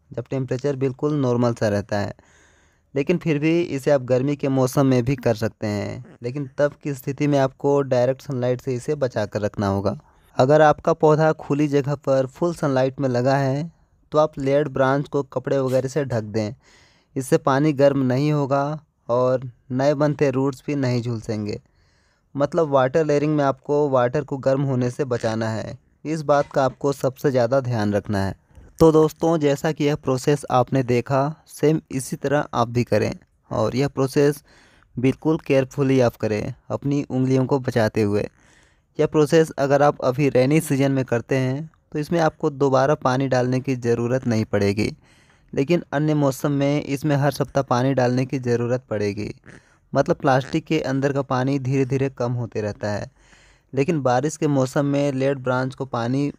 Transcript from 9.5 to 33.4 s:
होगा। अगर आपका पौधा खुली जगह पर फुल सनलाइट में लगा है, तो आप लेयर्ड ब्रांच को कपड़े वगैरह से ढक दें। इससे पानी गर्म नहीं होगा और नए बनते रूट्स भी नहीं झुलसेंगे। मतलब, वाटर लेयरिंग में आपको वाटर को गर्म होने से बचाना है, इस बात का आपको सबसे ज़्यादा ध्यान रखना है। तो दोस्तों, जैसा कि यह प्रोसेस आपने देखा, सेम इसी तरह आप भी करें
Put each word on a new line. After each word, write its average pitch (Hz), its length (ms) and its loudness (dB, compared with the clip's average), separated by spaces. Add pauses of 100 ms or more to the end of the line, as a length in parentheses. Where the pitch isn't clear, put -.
होगा। 98 300 0 (400)
अगर 143 240 6
आपका 151 320 4
पौधा 156 380 4
खुली 151 360 -2
जगह 139 280 0
पर 135 300 0
फुल 170 280 -4
सनलाइट 135 460 -2
में 135 100 -2
लगा 127 260 2
है, 139 420 -2 (340)
तो 151 60 0
आप 156 220 2
लेयर्ड 139 300 0
ब्रांच 135 380 0
को 139 160 -2
कपड़े 139 360 -4
वगैरह 131 280 0
से 143 180 -2
ढक 120 180 -2
दें। 107 300 -4 (600)
इससे 135 220 0
पानी 143 360 0
गर्म 139 300 4
नहीं 131 280 0
होगा 143 480 -2 (300)
और 127 400 0 (220)
नए 135 220 2
बनते 147 380 0
रूट्स 131 360 -2
भी 147 80 -4
नहीं 123 260 0
झुलसेंगे। 110 580 -6 (760)
मतलब, 143 340 0
वाटर 139 360 2
लेयरिंग 147 300 2
में 147 80 2
आपको 143 460 0
वाटर 131 340 2
को 139 140 -8
गर्म 135 240 0
होने 127 280 0
से 143 160 -4
बचाना 113 440 -2
है, 110 280 -8 (280)
इस 156 160 -4
बात 143 300 2
का 139 140 2
आपको 139 280 -2
सबसे 139 380 -2
ज़्यादा 123 280 2
ध्यान 113 340 0
रखना 101 260 -2
है। 98 160 -2 (440)
तो 160 120 8
दोस्तों, 156 460 2
जैसा 143 340 0
कि 151 120 -4
यह 147 120 2
प्रोसेस 135 560 -2
आपने 127 320 2
देखा, 135 520 0 (120)
सेम 156 340 0 (100)
इसी 135 240 -8
तरह 143 380 -2
आप 120 140 0
भी 120 160 -2
करें 107 300 0 (380)